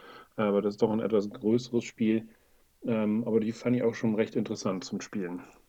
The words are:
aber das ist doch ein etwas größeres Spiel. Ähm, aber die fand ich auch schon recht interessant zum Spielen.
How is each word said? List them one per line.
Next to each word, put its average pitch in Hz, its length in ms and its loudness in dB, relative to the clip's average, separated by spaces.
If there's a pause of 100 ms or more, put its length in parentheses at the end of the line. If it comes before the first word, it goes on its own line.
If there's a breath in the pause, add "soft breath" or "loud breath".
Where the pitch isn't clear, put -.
(380 loud breath)
aber 101 240 4
das 104 140 0
ist - 60 -2
doch 113 100 4
ein 107 100 0
etwas 104 280 2
größeres 117 540 0
Spiel. 110 440 0 (580 loud breath)
Ähm, 110 400 0
aber 113 140 2
die 107 120 0
fand 120 240 0
ich 123 80 0
auch 117 120 0
schon 110 200 0
recht 110 200 -2
interessant 101 480 -4
zum 98 180 -8
Spielen. 90 400 -8 (280)